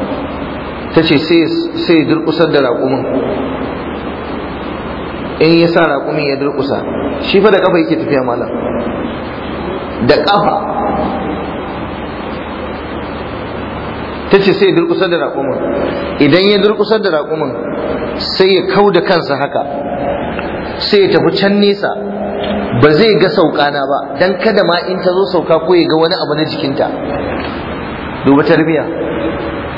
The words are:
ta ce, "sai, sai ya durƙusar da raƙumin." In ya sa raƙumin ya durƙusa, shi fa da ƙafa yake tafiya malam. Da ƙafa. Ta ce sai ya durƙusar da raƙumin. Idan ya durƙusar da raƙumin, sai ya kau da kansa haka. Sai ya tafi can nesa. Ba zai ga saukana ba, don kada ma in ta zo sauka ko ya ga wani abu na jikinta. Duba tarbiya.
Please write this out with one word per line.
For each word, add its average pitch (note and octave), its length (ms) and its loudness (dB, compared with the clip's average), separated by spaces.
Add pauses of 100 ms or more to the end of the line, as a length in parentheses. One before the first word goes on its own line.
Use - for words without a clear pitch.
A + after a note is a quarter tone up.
(960)
ta E3 80 6
ce, D#3+ 140 4
"sai, E3 280 4 (400)
sai E3+ 160 4
ya C3+ 80 2
durƙusar D#3 420 2
da C#3+ 140 4
raƙumin." B2+ 400 0 (2250)
In E3 200 6
ya E3+ 80 6
sa E3 180 4
raƙumin D3 480 0
ya - 20 -2
durƙusa, C3+ 460 -2 (400)
shi - 180 4
fa G#3 120 6
da F#3+ 80 6
ƙafa F3+ 180 4
yake D#3+ 180 2
tafiya C3 300 0
malam. A#2 240 -2 (1600)
Da C#3+ 100 6
ƙafa. G3+ 380 2 (3750)
Ta G3 80 6
ce F#3+ 140 2
sai F#3+ 200 2
ya - 80 2
durƙusar F3 280 0
da E3+ 80 0 (120)
raƙumin. C3+ 280 -4 (600)
Idan D3 300 6
ya G#3 80 4
durƙusar G#3 440 2
da G3 80 2 (120)
raƙumin, C#3+ 320 -4 (640)
sai - 320 2
ya F#3 120 4 (120)
kau G3+ 180 6
da E3+ 100 4
kansa D3 360 0
haka. C3 260 -2 (1160)
Sai G3+ 260 4
ya E3+ 140 4
tafi E3 200 2
can G3+ 220 2
nesa. G3+ 320 2 (880)
Ba D3+ 80 10
zai G3+ 260 6
ga F3+ 120 4
saukana C#3+ 580 2
ba, C#3 320 -2
don F#3 180 2
kada G3+ 260 2
ma E3+ 140 2 (100)
in F#3 120 -2
ta F#3 100 0
zo F#3+ 160 2
sauka E3 400 2
ko F3+ 80 4
ya E3 140 6
ga D3+ 100 4
wani E3 160 2
abu D3 220 -2
na D#3 100 0
jikinta. - 420 -2 (1400)
Duba C#3 180 6
tarbiya. D#3 420 2 (920)